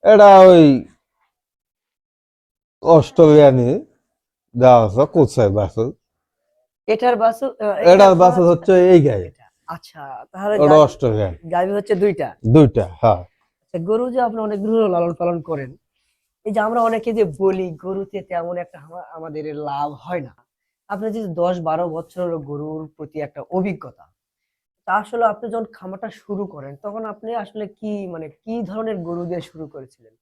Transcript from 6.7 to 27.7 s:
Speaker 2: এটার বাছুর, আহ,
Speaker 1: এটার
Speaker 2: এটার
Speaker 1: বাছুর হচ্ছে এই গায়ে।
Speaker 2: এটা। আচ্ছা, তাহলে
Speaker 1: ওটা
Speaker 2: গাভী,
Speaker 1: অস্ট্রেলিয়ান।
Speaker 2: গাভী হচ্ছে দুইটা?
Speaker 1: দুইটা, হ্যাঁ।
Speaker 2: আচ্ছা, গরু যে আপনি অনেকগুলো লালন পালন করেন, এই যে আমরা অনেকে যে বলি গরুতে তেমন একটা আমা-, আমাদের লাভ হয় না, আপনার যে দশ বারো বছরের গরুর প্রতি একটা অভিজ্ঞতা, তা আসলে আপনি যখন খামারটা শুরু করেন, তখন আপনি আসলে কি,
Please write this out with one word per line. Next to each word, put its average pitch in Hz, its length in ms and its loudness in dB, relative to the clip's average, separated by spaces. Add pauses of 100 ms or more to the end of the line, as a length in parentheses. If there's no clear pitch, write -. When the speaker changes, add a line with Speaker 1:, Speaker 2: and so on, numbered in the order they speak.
Speaker 2:
এটার 233 300 -2
বাছুর, 226 340 -4
আহ, 208 260 -8
Speaker 1:
এটার 170 180 6
Speaker 2:
এটার 196 200 6
Speaker 1:
বাছুর 175 340 4
হচ্ছে 170 240 0 (180)
এই 175 120 8
গায়ে। 107 240 -2
Speaker 2:
এটা। - 200 -20 (200)
আচ্ছা, 165 360 -20 (300)
তাহলে 202 220 -4
Speaker 1:
ওটা 147 200 2
Speaker 2:
গাভী, 156 60 6
Speaker 1:
অস্ট্রেলিয়ান। 107 540 -2 (160)
Speaker 2:
গাভী 180 220 -4
হচ্ছে 208 220 -4
দুইটা? 180 340 -4 (180)
Speaker 1:
দুইটা, 120 380 4 (160)
হ্যাঁ। 104 200 2 (400)
Speaker 2:
আচ্ছা, - 180 -14
গরু 220 320 -6
যে 254 100 -4
আপনি 226 200 -4
অনেকগুলো 214 480 -4
লালন 170 260 -4
পালন 175 280 -6
করেন, 139 280 -10 (760)
এই 214 80 -8
যে 214 80 -2
আমরা 220 200 -2
অনেকে 226 320 -4
যে 220 120 0
বলি 185 460 -4
গরুতে 190 520 -12
তেমন 175 340 -10
একটা 175 220 -14
আমা-, 160 320 -20
আমাদের 156 340 -14 (100)
লাভ 147 380 -10
হয় 170 280 -12
না, 127 140 -18 (540)
আপনার 208 240 -8
যে 220 140 -8
দশ 175 340 -4
বারো 165 280 -4
বছরের 165 500 -8
গরুর 151 580 -12
প্রতি 156 240 -14
একটা 143 200 -12 (100)
অভিজ্ঞতা, 180 560 -8 (800)
তা 190 60 -10
আসলে 233 320 -6
আপনি 214 260 -6
যখন 226 220 -8
খামারটা 190 380 -16
শুরু 202 360 -12
করেন, 139 360 -18
তখন 214 220 -14
আপনি 214 300 -14
আসলে 214 320 -12
কি, 208 260 -14 (140)